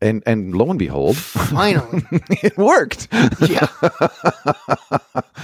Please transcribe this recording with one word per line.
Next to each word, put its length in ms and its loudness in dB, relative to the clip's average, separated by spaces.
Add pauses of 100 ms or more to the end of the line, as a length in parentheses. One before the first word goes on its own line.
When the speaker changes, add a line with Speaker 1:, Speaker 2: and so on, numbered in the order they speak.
Speaker 1:
And, 260 0
and 280 -2
lo 140 2
and 100 -2
behold, 380 0
Speaker 2:
Finally. 880 -2
Speaker 1:
<laughs> 60 -8 (300)
it 160 0
worked. 500 2 (400)
Speaker 2:
Yeah. 200 0 (140)
Speaker 1:
<laughs> 1400 -2 (240)